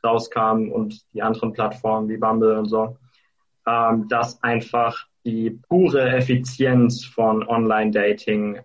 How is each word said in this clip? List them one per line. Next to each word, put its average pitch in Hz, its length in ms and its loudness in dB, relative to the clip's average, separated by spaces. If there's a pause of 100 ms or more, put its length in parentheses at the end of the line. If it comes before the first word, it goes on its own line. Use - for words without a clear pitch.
rauskam 110 680 0
und 110 300 -6 (120)
die 107 80 -6
anderen 113 320 -2
Plattformen 110 560 -2
wie 110 80 -6
Bumble 113 400 2
und 107 80 -2
so, 110 320 -2 (680)
ähm, 117 420 2
dass 120 320 -2
einfach 117 640 -2 (200)
die 113 260 -2 (180)
pure 139 400 4
Effizienz 127 960 2
von 110 420 0
Online-Dating 107 1160 0